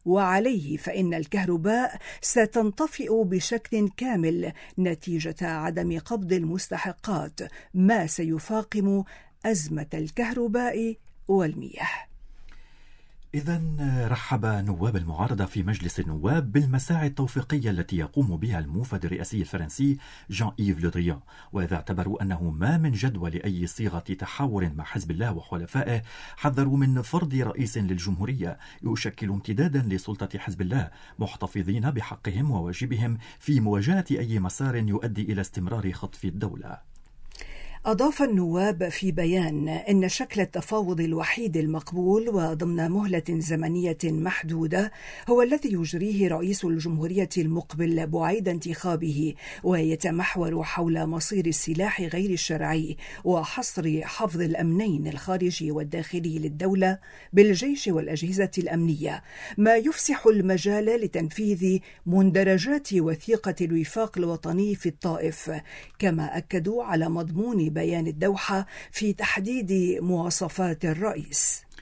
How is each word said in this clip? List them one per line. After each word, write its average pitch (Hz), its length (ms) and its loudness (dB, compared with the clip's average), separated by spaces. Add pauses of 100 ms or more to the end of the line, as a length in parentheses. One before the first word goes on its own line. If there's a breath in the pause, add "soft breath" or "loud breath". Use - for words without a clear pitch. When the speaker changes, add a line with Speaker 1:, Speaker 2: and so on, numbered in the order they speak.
Speaker 1:
وعليه 185 720 2
فإن 185 360 0
الكهرباء 185 880 0 (220 loud breath)
ستنطفئ 220 1000 2
بشكل 208 760 0
كامل 170 540 0 (280 loud breath)
نتيجة 165 600 -2
عدم 165 580 -2
قبض 190 340 -2
المستحقات، 175 1080 -4 (340 loud breath)
ما 185 340 6
سيفاقم 196 960 0 (420 loud breath)
أزمة 156 480 -2
الكهرباء 226 1000 -2 (320)
والمياه. - 600 0 (1500 soft breath)
Speaker 2:
إذن 156 420 -2 (340)
رحب 113 340 -2
نواب 101 500 0
المعارضة 92 500 0
في 95 180 -2
مجلس 90 360 -2
النواب 92 520 0
بالمساعي 143 560 2
التوفيقية 135 640 -2
التي 90 280 -2
يقوم 85 400 0
بها 98 220 -2
الموفد 92 460 -4
الرئاسي 90 360 -4
الفرنسي 98 560 0 (320 loud breath)
جان 110 300 0
إيف 92 240 2
لودريان، 85 360 0 (340 loud breath)
وإذا 90 220 0
اعتبروا 92 460 -2
أنه 87 280 0
ما 98 280 2
من 160 140 2
جدوى 101 380 -2
لأي 87 380 -2
صيغة 90 320 -4
تحاور 95 760 -2
مع 78 80 -6
حزب 82 280 -6
الله 104 220 -2
وحلفائه، 90 680 -2 (360 loud breath)
حذروا 139 400 2
من 135 240 4
فرض 160 340 0
رئيس 117 420 -2
للجمهورية 92 800 -2 (260 loud breath)
يشكل 110 460 -2
امتدادا 110 500 0
لسلطة 101 600 -2
حزب 92 220 -6
الله، 90 280 0 (300 loud breath)
محتفظين 104 720 -2
بحقهم 117 600 -2
وواجبهم 110 640 -2 (220 loud breath)
في 147 200 2
مواجهة 110 520 2
أي 113 280 0
مسار 120 360 -2
يؤدي 107 460 0
إلى 101 200 0
استمرار 95 500 -2
خطف - 340 -8
الدولة. - 680 -6 (920 loud breath)
Speaker 1:
أضاف 247 360 2
النواب 185 680 2
في 190 220 -2
بيان 160 580 2
إن 190 400 2
شكل 214 320 -2
التفاوض 180 600 -2
الوحيد 165 560 0
المقبول 180 720 2
وضمن 165 640 0
مهلة 185 380 0
زمنية 165 760 0
محدودة 165 880 0 (380 loud breath)
هو 240 120 8
الذي 254 320 4
يجريه 185 540 2
رئيس 175 380 0
الجمهورية 165 720 0
المقبل 165 680 0
بعيد 170 420 0
انتخابه، 160 840 -2 (300 loud breath)
ويتمحور 165 1000 0
حول 165 420 0
مصير 165 400 0
السلاح 170 560 0
غير 175 280 -2
الشرعي 156 680 -2 (260 loud breath)
وحصر 160 800 0
حفظ 175 380 -2
الأمنين 165 640 2
الخارجي 170 640 -2
والداخلي 160 680 -4
للدولة 185 580 2 (360 loud breath)
بالجيش 214 540 6
والأجهزة 170 680 0
الأمنية، 165 680 0 (340 loud breath)
ما 220 180 8
يفسح 277 520 2
المجال 202 580 4
لتنفيذ 190 920 0 (260 loud breath)
مندرجات 190 880 4
وثيقة 180 680 0
الوفاق 170 560 0
الوطني 175 580 0
في 175 140 -4
الطائف، - 640 -4 (480 loud breath)
كما 170 380 0
أكدوا 190 460 -2
على 165 260 0
مضمون 170 640 0
بيان 165 340 0
الدوحة 196 580 0 (260 loud breath)
في 208 220 0
تحديد 196 880 0
مواصفات 175 840 0
الرئيس. - 800 0 (180 soft breath)